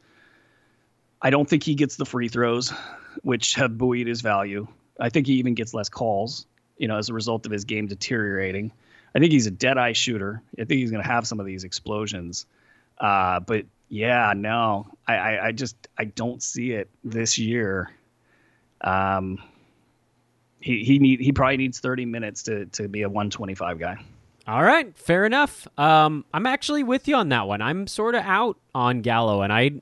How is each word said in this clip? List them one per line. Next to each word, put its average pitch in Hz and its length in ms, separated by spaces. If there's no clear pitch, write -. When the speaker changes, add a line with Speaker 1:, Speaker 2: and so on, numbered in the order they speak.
Speaker 1:
I 131 80
don't 143 180
think 156 140
he 156 120
gets 139 220
the 143 80
free 120 240
throws, 120 440
which 123 320
have 117 240
buoyed 123 280
his 117 140
value. 101 460
I 120 80
think 139 180
he 135 80
even 123 200
gets 113 180
less 107 160
calls, 110 580
you 113 100
know, 107 100
as 107 100
a 117 60
result 113 320
of 110 60
his 104 120
game 107 220
deteriorating. 98 840
I 135 60
think 160 120
he's 123 140
a 104 40
dead-eye 123 440
shooter. 107 480
I 113 60
think 135 160
he's 117 100
gonna 107 160
have 120 200
some 110 140
of 98 60
these 95 180
explosions. 104 800
Uh, 92 420
but, 107 240
yeah, 113 480
no, 107 500
I, 117 80
I, 104 320
I 113 60
just, 120 240
I 120 80
don't 120 380
see 120 300
it 101 180
this 113 340
year. 110 520
Um, 95 560
he, 117 240
he 139 140
need, 131 220
he 139 120
probably 135 260
needs 131 220
thirty 127 240
minutes 113 400
to, 101 220
to 104 220
be 104 140
a 101 60
one 104 220
twenty-five 95 480
guy. 85 180
Speaker 2:
All 117 140
right, 254 340
fair 180 300
enough. 269 400
Um, 156 560
I'm 190 140
actually 285 380
with 254 240
you 285 80
on 185 140
that 110 180
one. 104 120
I'm 165 280
sorta 226 320
out 202 360
on 123 280
Gallo, 113 400
and 101 100
I, 123 300